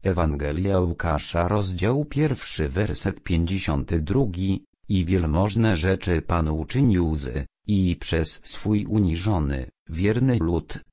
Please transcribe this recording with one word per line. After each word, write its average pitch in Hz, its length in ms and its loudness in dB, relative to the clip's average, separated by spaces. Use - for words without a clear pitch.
Ewangelia 82 760 0
Łukasza, 85 680 0
rozdział 101 560 0
pierwszy, 143 640 -2
werset 92 540 -2
pięćdziesiąty 85 800 0
drugi: 95 640 0
"I 92 160 2
wielmożne 95 720 2
rzeczy 87 460 0
Pan 82 260 0
uczynił 85 680 2
z, 69 320 -6
i 92 340 2
przez - 440 -2
swój 104 420 -2
uniżony, 85 800 0
wierny 110 500 2
lud". 82 400 -2